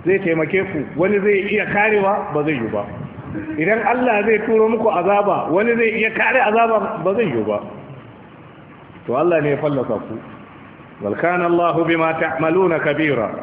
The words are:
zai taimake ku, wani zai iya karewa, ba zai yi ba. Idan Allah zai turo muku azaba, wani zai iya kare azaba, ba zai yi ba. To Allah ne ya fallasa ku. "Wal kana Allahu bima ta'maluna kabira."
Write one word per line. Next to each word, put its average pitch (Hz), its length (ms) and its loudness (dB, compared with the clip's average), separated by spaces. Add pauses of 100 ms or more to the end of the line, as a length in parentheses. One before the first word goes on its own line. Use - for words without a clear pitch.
zai 190 140 2
taimake 165 500 0
ku, 143 160 -6 (160)
wani 202 200 2
zai 202 280 2
iya 202 180 0
karewa, 202 680 0
ba 151 100 0
zai 156 160 0
yi 110 80 -4
ba. 101 160 -4 (720)
Idan 208 300 0
Allah 240 400 2
zai 214 180 2
turo 220 240 4
muku 226 220 2
azaba, 185 600 2
wani 214 260 2
zai 226 200 2
iya 220 140 0
kare 226 320 0
azaba, 214 640 2
ba 190 100 2
zai 233 160 2
yi 117 160 -2
ba. 104 140 0 (1500)
To 120 80 -2
Allah 160 260 2
ne 147 100 0
ya 139 80 2
fallasa 131 440 -2
ku. 110 160 -10 (840)
"Wal 202 120 -2
kana 175 320 0
Allahu 170 380 2
bima 160 300 2
ta'maluna 160 680 0
kabira." 143 500 0 (120)